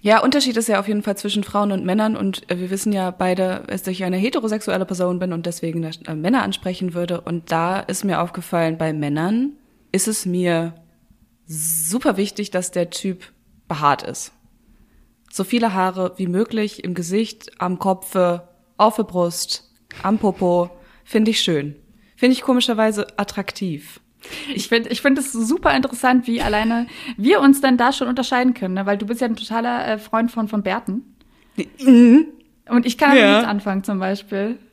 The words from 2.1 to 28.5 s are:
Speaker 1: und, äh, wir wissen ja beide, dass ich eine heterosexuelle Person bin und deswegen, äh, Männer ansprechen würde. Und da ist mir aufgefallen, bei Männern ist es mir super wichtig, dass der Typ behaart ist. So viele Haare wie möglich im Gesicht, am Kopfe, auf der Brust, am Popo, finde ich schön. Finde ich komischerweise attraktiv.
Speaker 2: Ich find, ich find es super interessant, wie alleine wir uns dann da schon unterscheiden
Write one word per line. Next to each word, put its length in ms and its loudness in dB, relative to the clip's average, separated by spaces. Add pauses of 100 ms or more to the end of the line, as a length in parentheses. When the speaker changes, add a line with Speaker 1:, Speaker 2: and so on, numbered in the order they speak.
Speaker 1:
und, 340 -4
äh, 80 -2
wir 120 -8
wissen 220 -2
ja 200 -2
beide, 560 -2
dass 180 -8
ich 160 -6
eine 140 -2
heterosexuelle 680 -2
Person 360 -2
bin 120 -4
und 140 -6
deswegen, 380 -6
äh, 300 -10
Männer 280 0
ansprechen 500 -6
würde. 280 -4
Und 320 -6
da 260 0
ist 260 -6
mir 160 0
aufgefallen, 560 -2
bei 160 -2
Männern 600 -2 (400)
ist 160 0
es 180 -4
mir 480 0 (720)
super 720 -2
wichtig, 340 -4
dass 200 -4
der 200 -2
Typ 400 -8 (380)
behaart 340 0
ist. 300 -12 (1000)
So 140 -4
viele 300 0
Haare 420 -2
wie 120 -4
möglich 540 -2
im 120 -6
Gesicht, 680 -4
am 180 -2
Kopfe, 680 0 (300)
auf 180 4
der 60 -2
Brust, 680 -4 (320)
am 160 0
Popo, 520 2 (340)
finde 260 2
ich 100 0
schön. 360 -2 (400)
Finde 160 4
ich 100 0
komischerweise 640 0 (120)
attraktiv. 840 -8 (540)
Speaker 2:
Ich 140 -6
find, 180 2
ich 160 -6
find 160 4
es 140 -4
super 420 2
interessant, 540 2
wie 120 -2
alleine 460 0 (300)
wir 240 4
uns 200 8
dann 160 2
da 160 2
schon 140 -4
unterscheiden 480 0